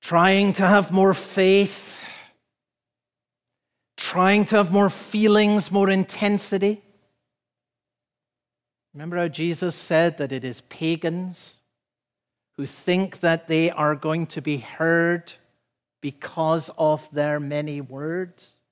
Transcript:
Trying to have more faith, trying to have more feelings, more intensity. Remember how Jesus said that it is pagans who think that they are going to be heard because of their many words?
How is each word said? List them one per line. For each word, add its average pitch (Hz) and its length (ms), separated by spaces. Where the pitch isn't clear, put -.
Trying 190 520
to 196 140
have 196 240
more 190 240
faith, 196 840
trying 190 480
to 220 120
have 196 140
more 202 200
feelings, 208 800
more 196 180
intensity. 202 920
Remember 160 240
how 170 120
Jesus 165 440
said 165 460
that 139 120
it 131 120
is 127 180
pagans 170 960
who 143 120
think 185 540
that 165 260
they 165 240
are 151 240
going 156 320
to - 140
be 147 160
heard 170 760
because 160 760
of 151 340
their 147 280
many 147 420
words? 156 800